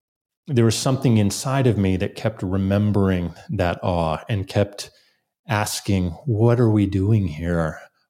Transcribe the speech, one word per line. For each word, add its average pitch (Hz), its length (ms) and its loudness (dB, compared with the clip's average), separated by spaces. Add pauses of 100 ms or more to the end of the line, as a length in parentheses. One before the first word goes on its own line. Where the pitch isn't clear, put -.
(480)
there 120 160 2
was 113 140 2
something 127 400 2
inside 127 500 0
of 107 100 2
me 92 200 2
that 101 180 -4
kept - 260 -6
remembering 98 920 0 (160)
that 87 340 -2
awe 85 460 -2
and 101 180 -4
kept - 420 -4 (560)
asking, 98 680 -2 (140)
"What 117 360 2
are 113 100 4
we 104 140 4
doing 98 420 2
here 80 520 -2 (300)